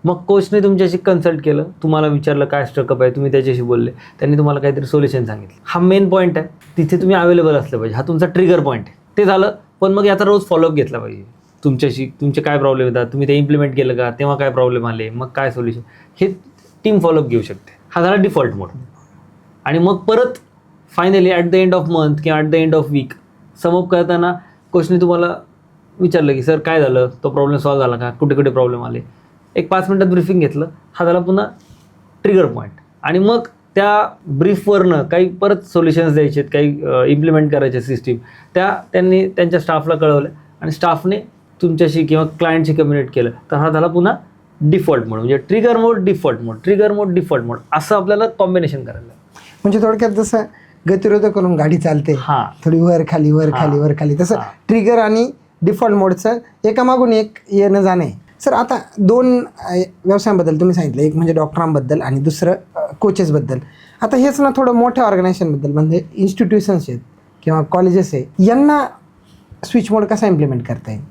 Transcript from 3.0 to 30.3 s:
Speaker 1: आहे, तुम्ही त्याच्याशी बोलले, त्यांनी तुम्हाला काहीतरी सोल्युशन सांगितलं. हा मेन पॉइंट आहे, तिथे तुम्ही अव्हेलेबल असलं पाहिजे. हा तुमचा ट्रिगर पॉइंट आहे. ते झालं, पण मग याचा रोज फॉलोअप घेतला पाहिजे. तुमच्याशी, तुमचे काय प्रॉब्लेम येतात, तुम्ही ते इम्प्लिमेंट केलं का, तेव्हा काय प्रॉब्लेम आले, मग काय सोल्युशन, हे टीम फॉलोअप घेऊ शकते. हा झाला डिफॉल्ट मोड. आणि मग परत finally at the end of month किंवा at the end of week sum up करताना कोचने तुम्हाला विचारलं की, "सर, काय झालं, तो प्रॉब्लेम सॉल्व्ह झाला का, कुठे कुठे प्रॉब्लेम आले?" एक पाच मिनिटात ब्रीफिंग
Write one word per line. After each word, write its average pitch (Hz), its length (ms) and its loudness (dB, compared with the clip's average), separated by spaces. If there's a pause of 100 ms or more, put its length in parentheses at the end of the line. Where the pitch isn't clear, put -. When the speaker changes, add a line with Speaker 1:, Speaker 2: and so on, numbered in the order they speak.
Speaker 1:
आहे, 127 80 4
तुम्ही 139 220 -2
त्याच्याशी 131 300 0
बोलले, 120 280 0
त्यांनी - 480 -2
तुम्हाला 147 220 2
काहीतरी 139 240 -2
सोल्युशन 135 400 0
सांगितलं. 104 400 -12
हा - 160 -4
मेन 190 280 4
पॉइंट 180 300 2
आहे, 156 80 -6 (300)
तिथे 165 200 0
तुम्ही 185 200 2
अव्हेलेबल 170 380 4
असलं 123 240 -2
पाहिजे. 110 180 -6
हा 131 60 -4
तुमचा 165 240 0
ट्रिगर 175 340 2
पॉइंट 123 260 -4
आहे. - 120 -20 (200)
ते 208 60 4
झालं, 196 280 2 (280)
पण 196 120 2
मग 202 120 0
याचा 202 200 2
रोज 202 200 2
फॉलोअप 165 300 0
घेतला 139 240 -2
पाहिजे. 107 240 -14 (420)
तुमच्याशी, 131 420 -2 (140)
तुमचे 143 200 -2
काय 147 180 -2
प्रॉब्लेम 135 280 0
येतात, 120 200 -2
तुम्ही 139 220 -4
ते 143 60 2
इम्प्लिमेंट 143 420 0
केलं 127 200 0
का, 120 140 -2
तेव्हा 139 260 -2
काय 139 140 -2
प्रॉब्लेम 123 360 0
आले, 110 240 -6
मग 120 160 -10
काय 135 240 -4
सोल्युशन, 120 300 -6 (400)
हे 190 200 -2 (440)
टीम 214 140 2
फॉलोअप 156 300 2
घेऊ 117 140 0
शकते. - 280 -14 (200)
हा 175 120 -2
झाला 185 120 2
डिफॉल्ट 185 400 0
मोड. 98 140 -10 (960)
आणि 147 140 -2
मग 185 180 2
परत 233 360 0 (680)
finally 185 340 2
at 175 140 0
the 185 180 2
end 185 100 2
of 175 100 0
month 151 400 0
किंवा 156 160 0
at 151 60 0
the 156 120 0
end 160 160 2
of 156 80 2
week 139 320 -4 (500)
sum 175 120 2
up 180 120 -2
करताना 175 460 0 (380)
कोचने 175 280 2
तुम्हाला 175 340 0 (680)
विचारलं 165 320 2
की, 131 100 -2
"सर, 156 160 2
काय 160 220 0
झालं, 127 280 2 (160)
तो 143 60 0
प्रॉब्लेम 139 280 0
सॉल्व्ह 139 280 0
झाला 120 100 -2
का, 123 140 -6
कुठे 139 240 -2
कुठे 135 160 2
प्रॉब्लेम 123 320 0
आले?" 120 180 -8 (560)
एक 180 120 -2
पाच 185 220 -2
मिनिटात 196 200 2
ब्रीफिंग 180 300 2